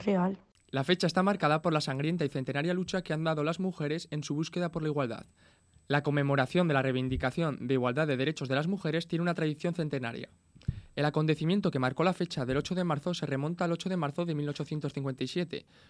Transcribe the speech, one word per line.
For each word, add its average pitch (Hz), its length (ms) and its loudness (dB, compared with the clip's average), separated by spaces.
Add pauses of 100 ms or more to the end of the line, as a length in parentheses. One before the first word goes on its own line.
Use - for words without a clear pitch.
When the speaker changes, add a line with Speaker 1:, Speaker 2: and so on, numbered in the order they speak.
Speaker 1:
real. 190 320 2 (320)
Speaker 2:
La 135 160 0
fecha 180 220 2
está 180 140 2
marcada 160 400 2
por 170 120 2
la 151 80 2
sangrienta 156 420 -2
y 139 60 0
centenaria 139 440 -2
lucha 180 280 -2
que - 100 -6
han 156 140 -2
dado 156 180 0
las 160 160 -2
mujeres 170 520 -4
en 151 120 -4
su 143 120 -4
búsqueda 165 360 -2
por 160 120 -4
la 156 40 0
igualdad. 139 380 -2 (640)
La 143 120 4
conmemoración 143 680 4
de 147 60 4
la 135 60 6
reivindicación 131 840 0
de 131 60 2
igualdad 127 340 2
de 143 80 2
derechos 135 320 -2
de 131 80 0
las 151 120 2
mujeres 170 420 -2
tiene 170 140 0
una 175 100 2
tradición 160 400 0
centenaria. 127 560 -4 (680)
El 143 100 2
acontecimiento 156 640 2
que 135 80 0
marcó 127 240 2
la 185 100 4
fecha 160 320 -2
del 131 120 0
ocho 151 180 -2
de 180 80 0
marzo 170 300 -2
se 170 120 -6
remonta 147 380 -2
al 175 80 2
ocho 170 160 -2
de 190 80 -2
marzo 165 300 -2
de 165 100 -2
mil 147 140 -2
ochocientos 147 420 -4
cincuenta 135 320 -4
y 131 40 0
siete, - 380 -4 (240)